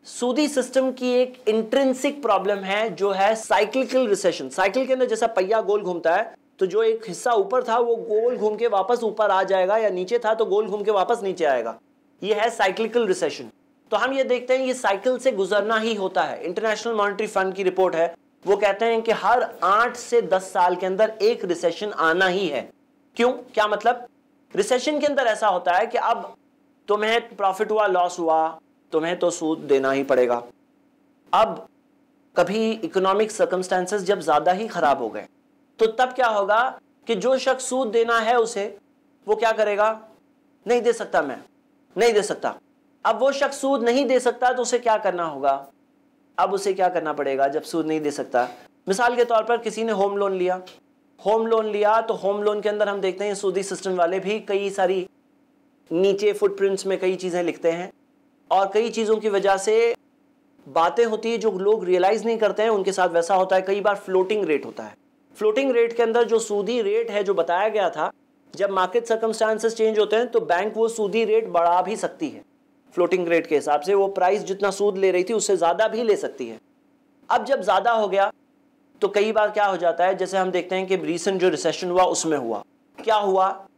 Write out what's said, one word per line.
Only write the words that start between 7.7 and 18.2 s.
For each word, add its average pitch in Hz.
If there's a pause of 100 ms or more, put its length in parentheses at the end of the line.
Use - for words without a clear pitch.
वो 233
गोल 220
घूम 214
के 233
वापस 202
ऊपर 214
आ 190
जाएगा, 190
या 220
नीचे 185
था, 220
तो 220
गोल 208
घूम 202
के 202
वापस 196
नीचे 180
आएगा। 123 (440)
ये 208
है 214
साइक्लिकल 220
रिसेशन। 165 (460)
तो 214
हम 247
ये 269
देखते 247
हैं, 262
ये 254
साइकिल 208
से 254
गुजरना 208
ही 220
होता 185
है। 139
इंटरनेशनल 214
मॉनेटरी 208
फंड 190
की 196
रिपोर्ट 185
है, 165 (320)